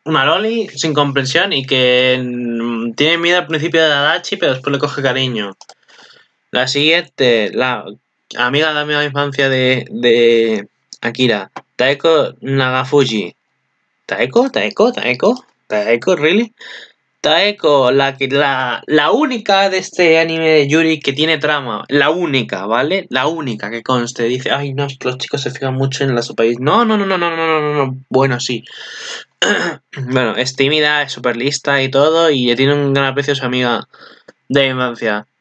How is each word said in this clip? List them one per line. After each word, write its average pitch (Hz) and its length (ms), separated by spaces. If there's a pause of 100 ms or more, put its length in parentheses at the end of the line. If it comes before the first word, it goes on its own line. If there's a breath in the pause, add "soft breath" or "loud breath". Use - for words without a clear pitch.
una 147 220
loli 214 440
sin 160 240
comprensión 143 600
y 135 120
que, 127 560
mm, 117 720
tiene 156 260
miedo 175 180
al 170 100
principio 160 340
de 156 120
Adachi, 151 440
pero 143 160
después 131 200
le 139 60
coge 143 220
cariño. 123 540 (960 loud breath)
La 131 160
siguiente, 135 840
la 120 320 (500)
amiga 139 340
de 151 40
la 147 120
misma 147 200
infancia 143 420
de, 131 440
de 113 760 (340)
Akira, 113 500 (240)
Taeko 139 680
Nagafuji. 131 920 (680)
¿Taeko? 131 440
¿Taeko? 107 440
¿Taeko? 127 520 (220)
¿Taeko? 117 480
¿Really? 180 380 (680 loud breath)
Taeko, 156 720
la 135 240
que, 131 140
la, 131 560
la 151 260
única 208 580
de 185 100
este 170 400
anime 165 280
de 156 220
Yuri 160 320
que 139 100
tiene 156 260
trama. 139 520
La 143 200
única, 131 560
¿vale? 139 440
La 131 180
única 131 420
que 113 140
conste. 123 400
Dice, 127 280
"Ay, 139 220
no, 139 120
es 135 120
que 131 120
los 131 80
chicos 135 240
se 127 100
fijan 131 240
mucho 135 300
en 131 100
la 120 60
sopa-". - 240 (140)
No, 180 260
no, 214 120
no, 202 80
no, 190 120
no, 170 180
no, - 0
no, 160 260
no, 147 240
no. 131 120 (120)
Bueno, 131 300
sí. 120 240 (760 loud breath)
<clears throat> 175 420 (160)
Bueno, 127 360
es 127 200
tímida, 147 460
es 139 100
súper 123 260
lista 139 440
y 135 80
todo, 160 400
y 131 160
le 120 100
tiene 135 180
un 143 200
gran 139 140
aprecio 139 260
a - 20
su 131 100
amiga 123 420 (600 loud breath)
de 135 200
infancia. 117 600 (140)